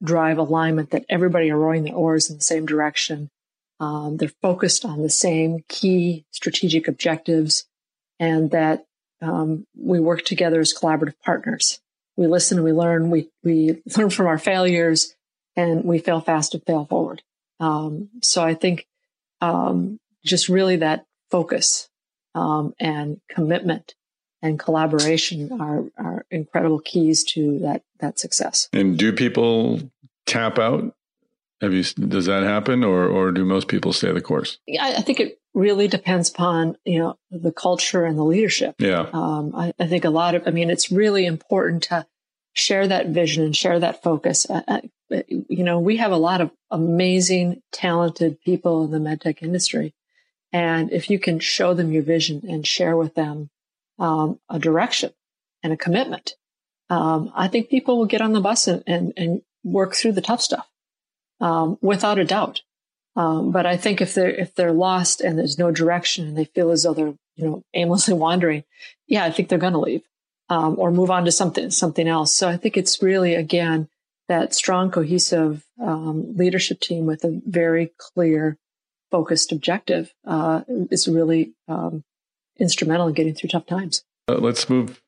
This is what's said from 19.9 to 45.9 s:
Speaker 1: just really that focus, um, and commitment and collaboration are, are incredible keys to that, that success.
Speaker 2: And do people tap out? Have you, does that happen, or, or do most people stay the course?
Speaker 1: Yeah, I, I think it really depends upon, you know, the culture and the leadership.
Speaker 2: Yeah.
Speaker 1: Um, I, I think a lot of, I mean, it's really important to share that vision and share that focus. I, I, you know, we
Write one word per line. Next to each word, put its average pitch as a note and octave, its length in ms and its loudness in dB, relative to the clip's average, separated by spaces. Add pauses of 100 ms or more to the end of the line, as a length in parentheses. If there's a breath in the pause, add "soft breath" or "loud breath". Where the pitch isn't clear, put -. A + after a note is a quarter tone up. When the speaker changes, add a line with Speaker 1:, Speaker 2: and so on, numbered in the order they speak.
Speaker 1:
just F3+ 240 0
really F#3 280 2
that D#3 300 -2 (240)
focus, - 580 0 (460)
um, D3+ 440 -2
and D3+ 500 -4
commitment E3 680 -2 (460)
and D#3 160 -2
collaboration D#3 1040 0
are, D3+ 220 -4 (140)
are E3+ 340 -8
incredible D#3+ 480 0
keys D#3+ 460 2
to D3 340 -2
that, C#3+ 240 -4 (160)
that - 220 -6
success. - 520 -2
Speaker 2:
And F#2+ 240 2
do G#2 160 2
people A#2 800 0 (360)
tap A2+ 340 0
out? D3 340 0 (640)
Have F#2 140 0
you, F#2 80 2
does F#2+ 440 -2
that G2 180 2
happen, G#2+ 400 0
or, F#2 240 4
or F#2+ 240 2
do F#2 120 0
most F#2+ 220 2
people F#2 260 0
stay F2 200 0
the E2+ 80 -2
course? - 440 -4
Speaker 1:
Yeah, D3 200 -4
I, C4+ 60 0
I B3+ 100 -2
think - 180 0
it - 220 -2 (140)
really G3+ 340 4
depends F3+ 420 0
upon, E3+ 540 0
you E3+ 160 0
know, - 180 -4 (140)
the E3+ 180 -4
culture F3+ 540 0
and D#3+ 120 0
the D#3 60 0
leadership. F3 560 2
Speaker 2:
Yeah. F#2 340 0
Speaker 1:
Um, D#3 440 -4
I, E3+ 200 -2
I F3 120 -2
think F3 160 0
a E3+ 60 2
lot E3+ 260 2
of, E3+ 100 -4
I E3 60 0
mean, E3+ 180 0
it's F3 220 -2
really G3 340 2
important E3+ 580 -2
to E3 220 -4 (480)
share G3 320 2
that F#3+ 220 0
vision D#3+ 340 2
and D#3 140 0
share F3 240 2
that - 240 -2
focus. E3 440 0
I, F#3 140 -2 (480)
I, - 180 -2
you - 360 -2
know, F3 160 2
we G3+ 160 2